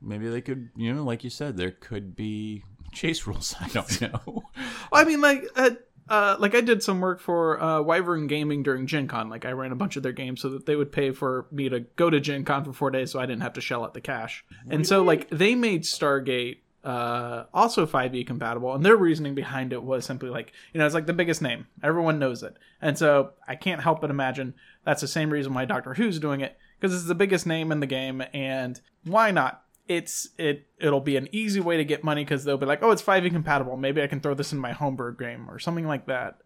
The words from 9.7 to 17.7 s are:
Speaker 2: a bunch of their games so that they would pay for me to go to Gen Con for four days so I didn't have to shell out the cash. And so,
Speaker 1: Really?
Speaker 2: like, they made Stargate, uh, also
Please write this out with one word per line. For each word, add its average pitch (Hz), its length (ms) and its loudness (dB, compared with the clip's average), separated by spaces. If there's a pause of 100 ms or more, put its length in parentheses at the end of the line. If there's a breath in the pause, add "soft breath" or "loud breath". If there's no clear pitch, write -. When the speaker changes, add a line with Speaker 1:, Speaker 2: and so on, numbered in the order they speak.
Speaker 2:
a 127 40 -4
bunch - 220 -4
of 135 60 -4
their 127 80 -2
games 127 280 -8
so 135 100 -4
that 131 180 -6
they 151 80 2
would 147 160 0
pay 135 180 0
for 131 420 -4
me 143 160 -4
to 123 120 -2
go 170 320 2
to 151 80 6
Gen 139 260 -2
Con 139 180 0
for 135 100 -10
four 135 180 0
days 131 180 -2
so 139 100 -6
I 127 60 -2
didn't 123 160 -4
have 123 120 -4
to 127 80 -8
shell 120 220 -4
out - 120 -10
the 117 40 -10
cash. 117 460 -8 (240 loud breath)
And 156 160 2
so, 196 180 6
Speaker 1:
Really? 170 140 6
Speaker 2:
like, - 140 -10
they 190 240 4
made 220 260 2
Stargate, 131 800 0 (240)
uh, 120 720 -4
also 214 320 4